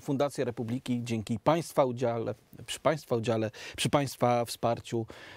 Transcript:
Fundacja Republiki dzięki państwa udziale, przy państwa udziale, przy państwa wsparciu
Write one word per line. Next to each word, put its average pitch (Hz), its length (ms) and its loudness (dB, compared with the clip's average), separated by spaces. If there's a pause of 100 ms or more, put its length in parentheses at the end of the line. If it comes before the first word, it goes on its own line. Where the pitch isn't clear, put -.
Fundacja 143 440 0
Republiki 120 600 -2
dzięki 117 340 -2
państwa 156 460 4
udziale, 117 500 0 (320)
przy - 140 -10
państwa 147 360 0
udziale, 110 340 0 (260)
przy - 140 0
państwa 123 540 2
wsparciu 117 600 -2 (300)